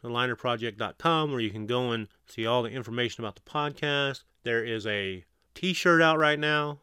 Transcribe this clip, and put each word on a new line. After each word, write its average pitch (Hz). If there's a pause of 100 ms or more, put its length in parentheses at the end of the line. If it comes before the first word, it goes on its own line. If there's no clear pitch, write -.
the 120
liner 120
project 113
dot 110
com, 160
where 127
you 110
can 107
go 123
and 110 (180)
see -
all 120
the 113
information 120
about 104
the -
podcast. 143 (200)
There 117
is 113
a 98 (300)
t-shirt 175
out 160
right 151
now 147